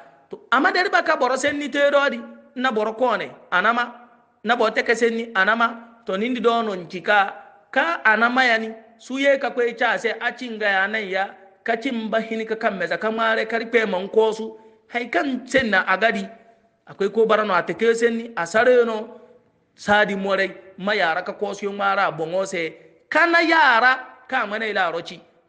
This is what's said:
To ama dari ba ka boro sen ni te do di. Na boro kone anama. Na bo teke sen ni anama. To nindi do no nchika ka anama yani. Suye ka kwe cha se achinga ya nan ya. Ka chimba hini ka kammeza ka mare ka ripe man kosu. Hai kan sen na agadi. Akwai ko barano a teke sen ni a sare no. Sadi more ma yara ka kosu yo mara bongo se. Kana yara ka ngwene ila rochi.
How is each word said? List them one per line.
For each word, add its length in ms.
To 120
ama 220
dari 180
ba 120
ka 140
boro 200
sen 220
ni 100
te 220
do 200
di. 100
Na 160
boro 220
kone 360
anama. 580
Na 120
bo 140
teke 260
sen 180
ni 100
anama. 720
To 120
nindi 240
do 220
no 120
nchika 580
ka 340
anama 400
yani. 300
Suye 400
ka 120
kwe 260
cha 220
se 140
achinga 540
ya 200
nan 220
ya. 260
Ka 120
chimba 440
hini 260
ka 100
kammeza 420
ka 120
mare 360
ka 120
ripe 280
man 220
kosu. 500
Hai 200
kan 380
sen 240
na 140
agadi. 420
Akwai 260
ko 140
barano 280
a 80
teke 320
sen 220
ni 200
a 100
sare 380
no. 360
Sadi 400
more 640
ma 160
yara 280
ka 100
kosu 320
yo 80
mara 380
bongo 360
se. 260
Kana 320
yara 840
ka 200
ngwene 240
ila 200
rochi. 300